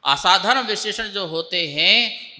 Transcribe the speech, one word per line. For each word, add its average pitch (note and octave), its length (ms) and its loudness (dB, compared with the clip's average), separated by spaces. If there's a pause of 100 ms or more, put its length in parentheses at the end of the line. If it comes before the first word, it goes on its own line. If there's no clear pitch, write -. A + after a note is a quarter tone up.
असाधारण F#3+ 560 2
विशेषण G#3+ 480 -6
जो G3 180 -6
होते E3 400 -4
हैं F#3+ 520 2 (200)